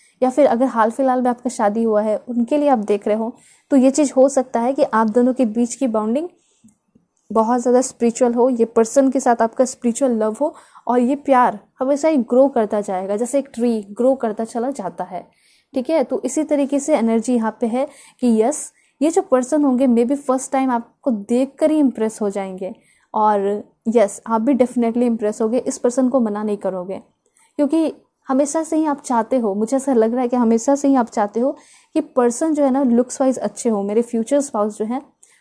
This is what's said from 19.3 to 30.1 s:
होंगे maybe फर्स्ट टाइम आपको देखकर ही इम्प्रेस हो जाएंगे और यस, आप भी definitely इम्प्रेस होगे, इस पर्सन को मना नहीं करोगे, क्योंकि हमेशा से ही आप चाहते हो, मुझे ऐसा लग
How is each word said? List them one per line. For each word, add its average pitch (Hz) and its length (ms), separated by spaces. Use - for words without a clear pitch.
होंगे 262 240
maybe 240 300
फर्स्ट 262 340
टाइम 262 200
आपको 240 400
देखकर 254 600
ही 311 80
इम्प्रेस 220 420
हो 208 80
जाएंगे 196 440
और 208 500
यस, 220 400
आप 226 140
भी 247 140
definitely 240 480
इम्प्रेस 220 380
होगे, 220 160
इस - 200
पर्सन 247 320
को 262 100
मना 214 240
नहीं 208 140
करोगे, 190 440
क्योंकि 302 340
हमेशा 285 360
से 320 140
ही 311 80
आप 285 160
चाहते 233 360
हो, 220 160
मुझे 220 240
ऐसा 262 160
लग 226 200